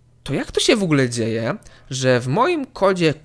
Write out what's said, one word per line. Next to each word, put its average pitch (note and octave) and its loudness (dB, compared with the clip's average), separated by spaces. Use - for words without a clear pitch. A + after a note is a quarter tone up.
To C3+ -8
jak A3+ -6
to - -2
się D4+ 4
w G#3 0
ogóle C#3 2
dzieje, A2+ -4
że C3 2
w B2 -6
moim C4+ 0
kodzie, F3 0